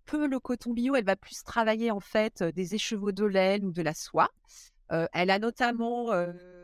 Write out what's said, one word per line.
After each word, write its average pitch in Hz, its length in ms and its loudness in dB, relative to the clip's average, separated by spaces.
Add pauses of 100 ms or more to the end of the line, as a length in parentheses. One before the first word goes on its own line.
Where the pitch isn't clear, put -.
peu 302 200 -2
le 269 140 0
coton 240 340 -4
bio, 247 220 0
elle 233 100 2
va 190 100 2
plus - 280 -10
travailler 226 480 0
en 202 80 -2
fait, 214 420 -2
euh, 165 100 0
des 170 220 -4
écheveaux 208 380 -2
de 196 140 0
laine 196 380 4
ou 190 80 -2
de 170 120 -4
la 151 100 -2
soie. - 360 0 (640)
Euh, 165 220 0
elle 180 160 2
a 190 80 4
notamment, 233 720 -2
euh, 175 220 0 (300)